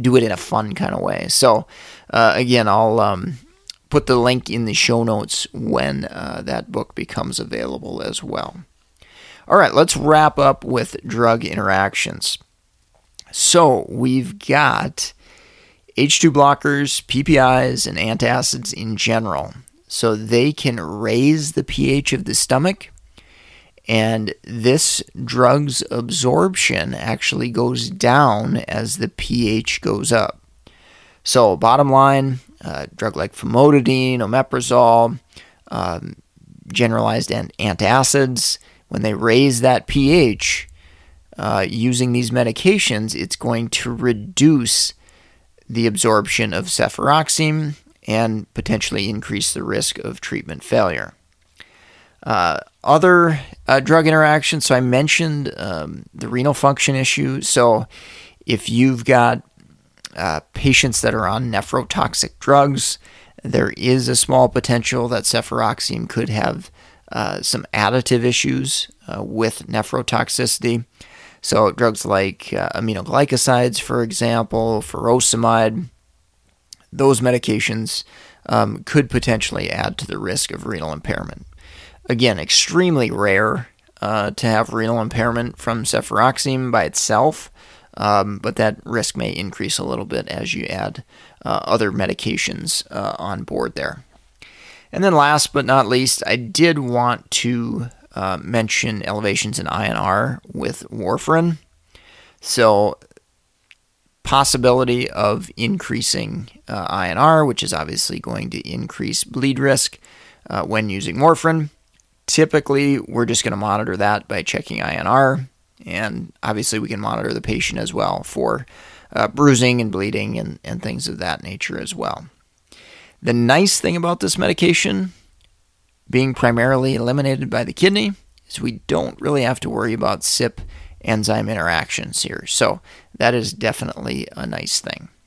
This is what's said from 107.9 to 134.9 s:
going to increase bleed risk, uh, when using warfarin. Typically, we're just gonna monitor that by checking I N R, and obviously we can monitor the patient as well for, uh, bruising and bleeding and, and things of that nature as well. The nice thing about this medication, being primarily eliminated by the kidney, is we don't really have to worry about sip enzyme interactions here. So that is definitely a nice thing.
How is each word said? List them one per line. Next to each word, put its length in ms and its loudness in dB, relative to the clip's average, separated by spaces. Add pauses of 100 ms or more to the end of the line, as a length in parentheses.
going 320 -8
to 180 -10
increase 560 -6
bleed 340 -2
risk, 400 0 (500)
uh, 160 -4
when 260 -2
using 260 -6
warfarin. 540 2 (560)
Typically, 720 2
we're 260 -2
just 200 0
gonna 120 -2
monitor 400 -2
that 320 0
by 140 -4
checking 400 -6
I 120 -4
N 120 -6
R, 420 2 (380)
and 460 -8 (100)
obviously 360 -4
we 100 -6
can 120 -8
monitor 320 -4
the 80 -6
patient 380 -4
as 160 -6
well 300 -2
for, 420 -4 (460)
uh, 160 0
bruising 520 4
and 120 -4
bleeding 460 -4
and, 260 -8
and 180 -10
things 260 -8
of 100 -10
that 240 -6
nature 380 -10
as 140 -10
well. 320 -8 (960)
The 100 0
nice 480 4
thing 160 0
about 240 -2
this 160 -2
medication, 760 0 (1000)
being 240 0
primarily 600 2
eliminated 540 0
by 160 -2
the 80 -8
kidney, 400 2 (340)
is 140 -14
we 260 -6
don't 340 -4
really 220 0
have 180 -2
to 100 -6
worry 240 -2
about 280 -2
sip 380 -2 (400)
enzyme 480 -2
interactions 720 -4
here. 240 -8
So 340 0 (380)
that 160 2
is 180 -2
definitely 760 -6 (100)
a 100 -8
nice 340 -6
thing. 280 -12 (180)